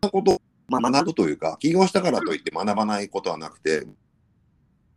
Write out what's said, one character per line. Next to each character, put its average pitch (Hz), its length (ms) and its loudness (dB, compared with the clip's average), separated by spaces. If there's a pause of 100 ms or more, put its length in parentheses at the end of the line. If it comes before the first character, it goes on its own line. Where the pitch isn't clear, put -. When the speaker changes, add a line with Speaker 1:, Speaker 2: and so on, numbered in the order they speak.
Speaker 1:
な 202 80 0
こ 196 120 0
と、 190 180 4 (280)
ま 127 100 0
あ、 120 120 0
学 139 160 4
ぶ - 80 -2
と 92 140 2
い 73 40 -2
う 71 40 -6
か、 80 240 -4
起 151 120 0
業 185 140 4
し - 60 -2
た 190 100 2
か 180 80 2
ら 113 100 2
と 80 140 -2
い 73 40 -4
っ - 40 -18
て - 80 -6
学 101 240 -2
ば 107 100 0
な 104 160 -2
い 101 80 -8
こ 98 120 -6
と 92 100 -4
は 78 80 -6
な 78 120 -12
く - 100 -20
て、 78 220 0
Speaker 2:
う - 60 -14
ん。 - 80 -20 (1000)